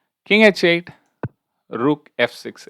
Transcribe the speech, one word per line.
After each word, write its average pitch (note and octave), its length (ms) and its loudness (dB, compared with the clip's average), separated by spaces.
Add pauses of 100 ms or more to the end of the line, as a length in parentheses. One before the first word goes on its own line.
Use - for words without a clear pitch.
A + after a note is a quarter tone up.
(240)
கிங் G#3+ 180 0
ஹெச் G#3 200 4
எயிட், F3 240 0 (840)
ரூக் C#3+ 480 -6
எஃப் A#2+ 140 0
சிக்ஸ். - 400 -20